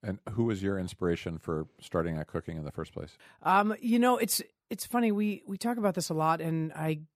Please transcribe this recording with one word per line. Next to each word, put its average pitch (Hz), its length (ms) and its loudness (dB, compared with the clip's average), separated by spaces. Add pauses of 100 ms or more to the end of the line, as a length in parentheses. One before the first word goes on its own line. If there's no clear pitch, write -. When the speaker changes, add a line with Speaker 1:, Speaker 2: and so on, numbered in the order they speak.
Speaker 1:
And 98 180 -4 (120)
who 113 140 2
was 101 180 0
your 98 160 0
inspiration 87 600 -2
for 78 280 -2 (140)
starting 82 360 -2
out 76 100 -6
cooking 82 280 -6
in 78 80 -6
the 71 80 -8
first - 220 -8
place? - 240 -12 (260)
Speaker 2:
Um, 208 380 4
you 233 180 2
know, 247 160 6
it's, - 260 0 (280)
it's - 160 -8
funny. 233 260 2
We, 208 340 0
we 196 120 -6
talk 233 180 -2
about 208 180 2
this 170 160 -2
a 175 40 -2
lot, 160 260 2
and 160 320 0
I 156 300 -2 (140)